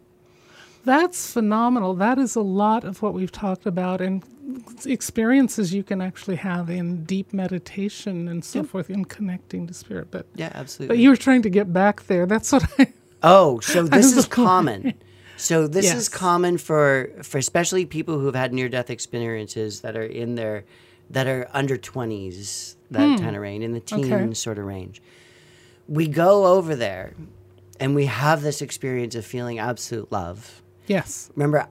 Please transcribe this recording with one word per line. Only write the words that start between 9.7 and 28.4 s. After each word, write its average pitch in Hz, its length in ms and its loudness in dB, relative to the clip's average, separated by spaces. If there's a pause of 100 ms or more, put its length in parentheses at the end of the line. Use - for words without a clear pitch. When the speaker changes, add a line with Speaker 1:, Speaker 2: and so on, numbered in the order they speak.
Speaker 1:
spirit. - 360 -12
But, - 240 -12
Speaker 2:
Yeah, 160 200 -8
absolutely. 135 420 -4
Speaker 1:
but 240 60 4
you 262 80 10
were 254 60 8
trying 254 260 4
to 208 80 -2
get 190 220 0
back 196 340 2
there. 180 200 2
That's 220 260 -2
what 254 120 6 (140)
I 269 140 6 (300)
Speaker 2:
Oh, 160 380 8
so - 200 0
Speaker 1:
<laughs> 170 40 4
I 160 40 0
Speaker 2:
this 202 180 8
Speaker 1:
was 262 60 8
Speaker 2:
is 247 120 6
Speaker 1:
like, - 60 -4
Speaker 2:
common. 185 640 2 (440)
So 160 280 2
this 185 200 2
Speaker 1:
Yes. 247 100 2
Speaker 2:
is 226 120 -4
common 175 500 2
for, 143 520 2 (120)
for - 160 -6
especially 170 460 0
people 156 340 -6
who've 135 160 -2
had 127 200 -2
near-death 127 360 -4
experiences 110 880 -6
that 110 160 -10
are 110 60 -6
in 117 320 -6
their, 107 300 -6 (460)
that 131 160 -2
are 127 260 -4
under 139 240 -2
twenties, 104 1000 -10 (140)
that 285 280 4
Speaker 1:
Hmm. 180 60 -2
Speaker 2:
kind 101 120 -4
of 104 60 -8
range, 101 220 -8
in 117 80 -4
the 117 100 -6 (100)
Speaker 1:
Okay. 143 100 -2
Speaker 2:
teen 120 320 0
sort 110 240 -6
of 101 60 -8
range. 95 380 -12 (840)
We 156 200 0
go 190 380 6
over 175 280 4
there 98 400 -6 (640)
and 135 140 0
we 143 120 2
have 143 360 2